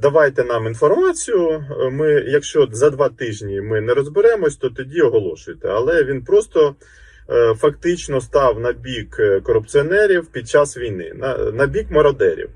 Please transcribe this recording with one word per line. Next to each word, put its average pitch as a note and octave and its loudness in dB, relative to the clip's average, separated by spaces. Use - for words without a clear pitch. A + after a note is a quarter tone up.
давайте C#3 2
нам A#2 -2
інформацію, F#3 0
е, C#3+ -4
ми, D3+ 0
якщо C#3+ 2
за B2+ 2
два C3+ 0
тижні G#2 -8
ми G#2+ -2
не A#2 -2
розберемось, E3 2
то C3 -6
тоді C3+ -6
оголошуйте. F#2+ -2
Але C3+ 0
він C3+ -6
просто, E3 2
е, A#2 2
фактично D3 -2
став A#2+ 0
на A#2+ -2
бік, A#2+ -12
е, G2+ 2
корупціонерів E3 0
під A#2 -12
час D3 2
війни, F#2+ -8
на, C3 -6
на A2 -2
бік G3 -4
мародерів A2 2